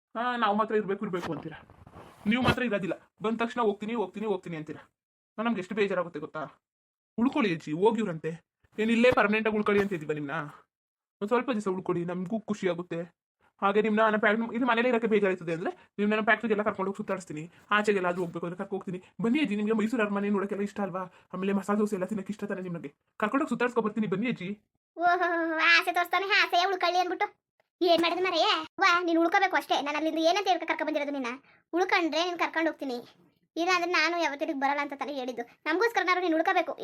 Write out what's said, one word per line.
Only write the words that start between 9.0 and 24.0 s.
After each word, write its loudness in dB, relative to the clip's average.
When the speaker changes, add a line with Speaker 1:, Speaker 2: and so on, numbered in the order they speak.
Speaker 1:
ಪರ್ಮನೆಂಟ್ 2
ಆಗಿ 0
ಉಳ್ಕೊಳ್ಳಿ 2
ಅಂತ -2
ಇದೀವ -4
ನಿಮ್ನ? -6
ಒಂದ್ -4
ಸ್ವಲ್ಪ 2
ದಿವಸ -2
ಉಳ್ಕೊಳ್ಳಿ, -2
ನಮಗೂ -4
ಖುಷಿ -4
ಆಗುತ್ತೆ. -4
ಹಾಗೆ 4
ನಿಮ್ನ 2
ನನ್ನ 4
ಫ್ಯಾಕ್ಟ್-, 0
ಇದು 0
ಮನೇಲಿ 2
ಇರೋಕ್ಕೆ 2
ಬೇಜಾರಾಯ್ತದೆ 2
ಅಂದ್ರೆ -4
ನಿಮ್ನ 2
ನಾನು 0
ಫ್ಯಾಕ್ಟ್ರಿಗೆಲ್ಲ 2
ಕರ್ಕೊಂಡು -2
ಹೋಗಿ -6
ಸುತ್ತಾಡಿಸ್ತೀನಿ, -6
ಆಚೆಗೆಲ್ಲ 2
ಆದ್ರೂ 0
ಹೋಗ್ಬೇಕು -6
ಅಂದ್ರೆ -6
ಕರ್ಕೊಂಡು -6
ಹೋಗ್ತೀನಿ. -8
ಬನ್ನಿ 2
ಅಜ್ಜಿ, 0
ನಿಮ್ಗೆ 2
ಮೈಸೂರು 2
ಅರಮನೆ 0
ನೋಡೋಕ್ಕೆಲ್ಲ 0
ಇಷ್ಟ -6
ಅಲ್ವಾ? -4
ಆಮೇಲೆ -2
ಮಸಾಲೆ 0
ದೋಸೆ 0
ಎಲ್ಲ -2
ತಿನ್ನಕ್ಕೆ -6
ಇಷ್ಟ -8
ತಾನೆ -6
ನಿಮ್ಗೆ? -8
ಕರ್ಕೊಂಡು 0
ಹೋಗಿ -4
ಸುತ್ತಾಡ್ಸ್ಕೊ 0
ಬರ್ತೀನಿ, -2